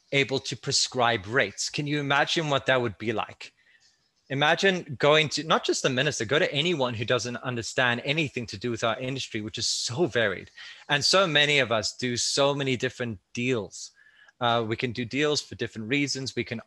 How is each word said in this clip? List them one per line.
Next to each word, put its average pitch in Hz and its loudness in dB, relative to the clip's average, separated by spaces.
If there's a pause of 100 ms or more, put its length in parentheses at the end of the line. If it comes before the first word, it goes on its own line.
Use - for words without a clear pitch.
(120)
able 135 2
to - -8
prescribe 117 0
rates. 110 0
Can 147 -4
you 147 0
imagine 147 0
what 135 2
that 131 4
would 117 -2
be 113 -2
like? - -8 (800)
Imagine 160 2
going 151 6
to, 147 -4
not 170 2
just - 0
the 160 4
minister, 131 0
go 139 2
to 175 0
anyone 143 0
who 117 -6
doesn't 120 0
understand 120 0
anything 139 -2
to 110 -10
do 123 -4
with 113 -4
our 113 0
industry, 127 -6
which 107 -8
is 113 -2
so 143 -2
varied. 107 0 (400)
And 143 2
so 190 4
many 147 4
of 117 2
us 110 0
do 123 -2
so 139 2
many 139 -2
different 120 -6 (140)
deals. 123 -4 (480)
Uh, 117 2
we 110 -2
can 123 -4
do 120 -6
deals 143 0
for - -12
different 113 -8
reasons. 135 -2
We 120 -2
can 113 -8